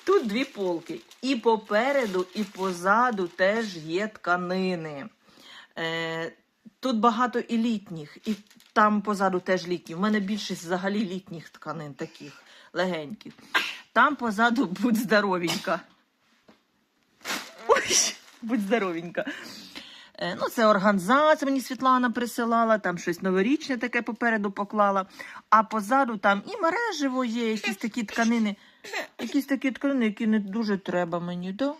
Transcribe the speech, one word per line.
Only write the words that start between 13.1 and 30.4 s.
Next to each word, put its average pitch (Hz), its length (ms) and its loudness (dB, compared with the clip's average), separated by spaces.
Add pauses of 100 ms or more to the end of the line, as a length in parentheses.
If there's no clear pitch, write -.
Там 269 220 6
позаду 233 500 2
будь 202 320 0
здоровенька. 185 800 0 (1900)
Ой, - 480 2 (260)
будь 226 200 -2
здоровенька. 185 640 -2 (960)
Е, 175 160 -4
ну, - 140 -4
це 233 160 2
органза, 214 720 6
це 302 100 -4
мені 269 160 0
Світлана 254 500 2
присилала, 226 680 2
там 180 200 -2
щось 175 240 -4
новорічне 214 560 0
таке 240 240 -2
попереду 226 500 -2
поклала. 202 540 0 (440)
А 214 140 8
позаду 220 540 0
там 202 280 2
і 427 160 -8
мережево 330 640 0
є, 226 260 -2
якісь 220 260 -4
такі 240 260 -4
тканини. 226 520 0 (640)
Якісь 262 260 -2
такі 269 260 -2
тканини, 269 340 0
які 214 220 -2
не 220 120 4
дуже 208 380 -2